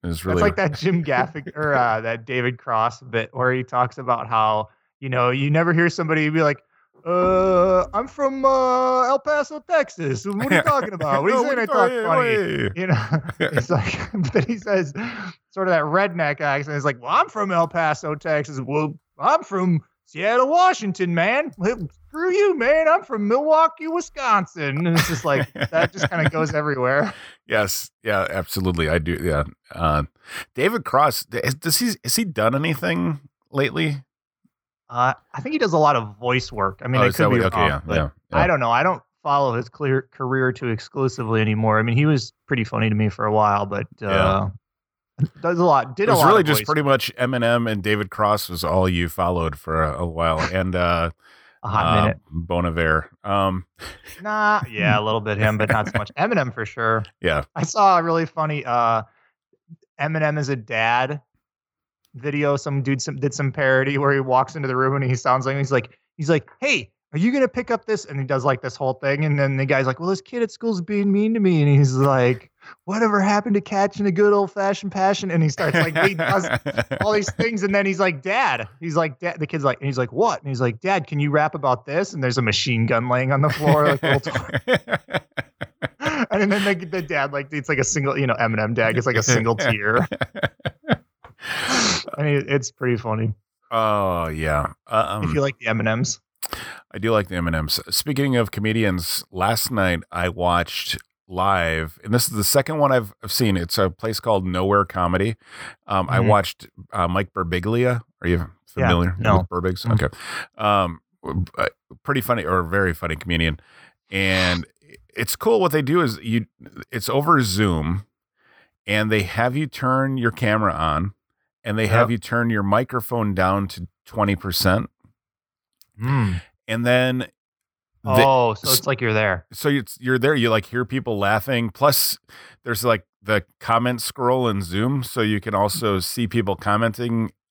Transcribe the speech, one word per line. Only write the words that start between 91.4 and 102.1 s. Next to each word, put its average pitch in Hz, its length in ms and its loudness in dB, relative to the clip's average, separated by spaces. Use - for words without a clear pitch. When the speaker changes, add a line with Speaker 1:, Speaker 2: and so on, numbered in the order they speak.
Speaker 2:
I 143 60 -4
mean, 143 240 2
it's 143 240 0
pretty 123 260 -2
funny. 110 360 -2
Speaker 1:
Oh, 101 560 0
yeah. 78 460 -2
Uh, 113 180 0
um, - 80 -4
Speaker 2:
If 156 40 -2
you 147 80 0
like 139 180 -2
the 117 80 -6
M&Ms. 110 520 -2
Speaker 1:
I - 80 -14
do 110 120 0
like 104 160 2
the 92 80 -8
M 85 120 -2
and 80 180 -2
Ms. - 240 -4
Speaking 139 460 -2
of 113 160 0
comedians, 104 800 -2
last 98 400 -2
night 92 280 0
I 87 180 -2
watched 87 680 -2
live, 87 760 -2
and 101 100 -2